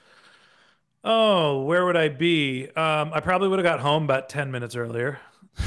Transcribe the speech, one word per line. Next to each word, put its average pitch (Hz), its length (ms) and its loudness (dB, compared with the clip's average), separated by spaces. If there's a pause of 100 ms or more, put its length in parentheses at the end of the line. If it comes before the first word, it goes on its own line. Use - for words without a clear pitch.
(1040)
Oh, 190 580 2
where 175 240 2
would 175 100 2
I 160 120 4
be? 139 640 0
Um, 156 420 -2
I 156 80 -2
probably 180 280 0
would 190 100 2
have 180 60 0
got 160 160 2
home 147 240 2
about 135 240 0
ten 143 220 -6
minutes 120 260 -8
earlier. 120 420 -4 (480)